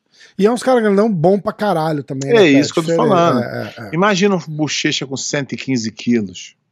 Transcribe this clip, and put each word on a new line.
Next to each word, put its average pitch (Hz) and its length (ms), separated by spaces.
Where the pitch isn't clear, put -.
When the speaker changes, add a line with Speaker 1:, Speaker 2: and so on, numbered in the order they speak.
Speaker 1:
E 196 120
é 220 40
uns 247 120
cara 254 180
grandão 208 320
bom 180 260
pra 202 140
caralho 160 500
também, 135 280
Speaker 2:
É - 20
Speaker 1:
né, 214 140
Speaker 2:
isso 143 260
Speaker 1:
Pet? - 0
Speaker 2:
que - 60
eu 165 40
tô 165 200
Speaker 1:
Diferente. - 40
Speaker 2:
falando. 170 360
Speaker 1:
É, 117 340
é, - 60
é. - 100
Speaker 2:
Imagina 196 420
um 175 40
Bochecha 151 680
com 131 100
cento 139 380
e 123 40
quinze 113 340
quilos. 107 640